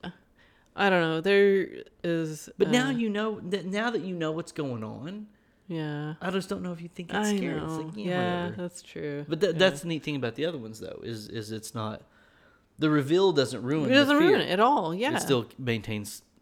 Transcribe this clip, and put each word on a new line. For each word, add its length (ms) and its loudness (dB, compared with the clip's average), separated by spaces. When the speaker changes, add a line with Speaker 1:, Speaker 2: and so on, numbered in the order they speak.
Speaker 1:
I 140 2
don't 120 4
know, 200 0
there 640 4
is, 540 -4
Speaker 2:
But 120 4
now 180 4
Speaker 1:
uh, 40 0
Speaker 2:
you 180 0
know 300 -2
that, 160 -4
now 260 -2
that 100 -2
you 140 -6
know 160 -2
what's 200 -8
going 320 -6
on, 440 -12
Speaker 1:
Yeah. 540 -6
Speaker 2:
I 100 -4
just 180 -4
don't 140 -6
know 100 -6
if 80 -10
you 80 -14
think 200 -12
it's 80 -4
Speaker 1:
I 80 2
Speaker 2:
scary. 240 -2
It's 60 -6
Speaker 1:
know. 140 -6
Speaker 2:
like, 140 -10
"Yeah, 100 -8
Speaker 1:
Yeah, 400 0
Speaker 2:
whatever." 180 -8
Speaker 1:
that's 180 -10
true. 480 -8
Speaker 2:
But 120 -2
that, 120 4
Speaker 1:
Yeah. 60 -2
Speaker 2:
that's 220 4
the 60 -8
neat 160 -4
thing 120 -2
about 200 -2
the 100 -2
other 120 -4
ones, 220 -12
though, 240 -12
is, 260 -10
is 220 -8
it's 240 -10
not, 260 -6
the 100 4
reveal 440 4
doesn't 280 2
ruin 300 2
Speaker 1:
It 20 8
doesn't 220 8
Speaker 2:
the 60 6
Speaker 1:
ruin 180 6
Speaker 2:
fear. 80 0
Speaker 1:
it 40 -2
at 80 2
all, 360 4
yeah. 220 0
Speaker 2:
It 40 -2
still 260 2
maintains 640 -4